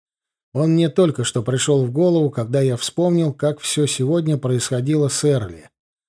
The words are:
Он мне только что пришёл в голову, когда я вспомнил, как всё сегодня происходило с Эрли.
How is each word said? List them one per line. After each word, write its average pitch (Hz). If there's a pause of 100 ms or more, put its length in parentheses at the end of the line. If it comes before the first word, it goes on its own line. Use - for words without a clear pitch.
(540)
Он 160
мне 165
только 160
что 120
пришёл 131
в 120
голову, 165
когда 123
я 131
вспомнил, 170
как 147
всё 147
сегодня 151
происходило 131
с -
Эрли. 107 (400)